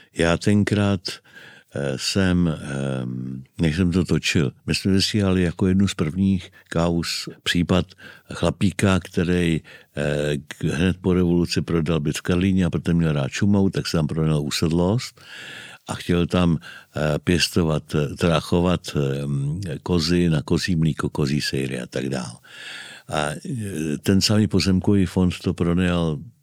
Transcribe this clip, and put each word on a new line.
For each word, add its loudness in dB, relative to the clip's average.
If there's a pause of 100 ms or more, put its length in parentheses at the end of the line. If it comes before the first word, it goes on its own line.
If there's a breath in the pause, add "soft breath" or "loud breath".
(140 loud breath)
já 2
tenkrát, 2 (760 loud breath)
eh, -4
jsem, 2
ehm, -6 (180)
než 2
jsem 2
to 2
točil, 0 (140)
my 0
jsme 0
vysílali 2
jako 0
jednu 4
z -4
prvních 0 (180 loud breath)
kauz -2 (140)
případ 2 (460 loud breath)
chlapíka, 2
který, 0 (360 loud breath)
eh, -2 (120)
k-, -12
hned 0
po 2
revoluci 2
prodal 0
byt -2
v -12
Karlíně 2
a 0
protože 0
měl 2
rád -2
Šumavu, 2
tak -4
se -2
tam 2
pronajal 0
usedlost 0 (680 loud breath)
a -6
chtěl 0
tam, 2 (380 loud breath)
eh, 0
pěstovat, 0
eh, -2
teda 2
chovat, 0 (160)
ehm, -2 (220)
kozy 2
na 2
kozí 0
mlíko, 0
kozí -2
sejry -4
a -10
tak -6
dál. -8 (680 loud breath)
A, -4 (120)
eh, -6
ten 4
samý 4
pozemkový 2
fond 2
to -2
pronajal 0 (240)